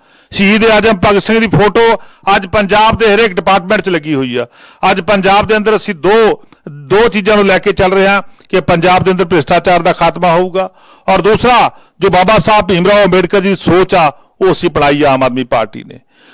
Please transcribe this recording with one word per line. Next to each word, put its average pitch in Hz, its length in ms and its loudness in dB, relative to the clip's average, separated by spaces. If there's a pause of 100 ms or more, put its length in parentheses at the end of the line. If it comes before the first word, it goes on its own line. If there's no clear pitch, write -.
(320)
ਸ਼ਹੀਦ 202 380 0
ਆਜ਼ਮ 214 340 2
ਭਗਤ 202 180 2
ਸਿੰਘ 226 180 -2
ਦੀ 208 160 -2
ਫੋਟੋ 208 260 2 (540)
ਅੱਜ 196 160 -4
ਪੰਜਾਬ 208 460 0
ਦੇ 214 160 2
ਹਰੇਕ 214 200 0
ਡਿਪਾਰਟਮੈਂਟ 190 460 0
'ਚ 196 80 -6
ਲੱਗੀ 156 260 -4
ਹੋਈ 131 220 -4
ਆ। 120 100 -4 (440)
ਅੱਜ 190 100 -2 (100)
ਪੰਜਾਬ 196 360 2
ਦੇ 214 100 0
ਅੰਦਰ 214 200 0
ਅਸੀਂ 196 180 -6
ਦੋ, 190 480 0 (260)
ਦੋ 147 400 -2
ਚੀਜ਼ਾਂ 208 280 0
ਨੂੰ 202 100 2
ਲੈ 190 120 2
ਕੇ 202 140 -2
ਚੱਲ 185 200 0
ਰਹੇ 190 160 0
ਹਾਂ 196 140 0 (260)
ਕਿ 185 140 -2
ਪੰਜਾਬ 180 420 0
ਦੇ 190 60 2
ਅੰਦਰ 185 140 -2
ਭ੍ਰਿਸ਼ਟਾਚਾਰ 175 580 0
ਦਾ 170 100 0
ਖਾਤਮਾ 170 400 -2
ਹੋਊਗਾ 185 360 -2 (400)
ਔਰ 190 140 0
ਦੂਸਰਾ 214 480 2 (300)
ਜੋ 196 100 0
ਬਾਬਾ 185 280 2
ਸਾਹਿਬ 214 300 2
ਭੀਮ 175 180 0
ਰਾਓ 208 180 4
ਅੰਬੇਡਕਰ 185 360 0
ਜੀ 190 80 -2
ਦੀ 190 80 0
ਸੋਚ 180 380 0
ਆ, 160 160 2 (300)
ਉਹ 190 120 2
ਅਸੀਂ 170 180 -2
ਅਪਣਾਈ 147 320 0
ਆ 139 100 2
ਆਮ 131 100 0
ਆਦਮੀ 127 240 -2
ਪਾਰਟੀ 117 380 -4
ਨੇ। - 140 -20 (360)